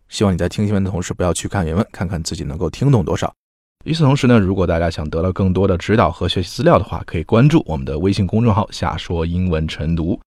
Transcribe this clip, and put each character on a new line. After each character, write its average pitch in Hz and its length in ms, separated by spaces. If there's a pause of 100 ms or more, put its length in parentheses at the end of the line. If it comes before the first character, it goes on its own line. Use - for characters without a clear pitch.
(100)
希 - 160
望 98 60
你 87 60
在 87 120
听 107 160
新 104 80
闻 98 100
的 95 80
同 87 100
时 90 120
不 90 100
要 87 100
去 - 140
看 95 180
原 80 80
文， 87 180
看 - 140
看 85 160
自 - 140
己 - 80
能 - 140
够 80 120
听 135 220
懂 110 120
多 - 140
少。 - 160 (520)
与 - 80
此 165 100
同 135 120
时 131 120
呢， 120 100
如 98 160
果 90 140
大 85 100
家 85 140
想 78 180
得 82 140
到 92 80
更 92 220
多 92 120
的 92 120
指 101 180
导 92 160
和 - 160
学 92 160
习 - 60
资 - 140
料 156 140
的 98 60
话， - 220
可 - 120
以 95 60
关 120 240
注 156 180
我 78 120
们 67 80
的 67 120
微 92 140
信 98 160
公 110 160
众 113 100
号 104 180
“夏 - 260
说 82 280
英 90 240
文 80 160
晨 80 300
读”， 82 320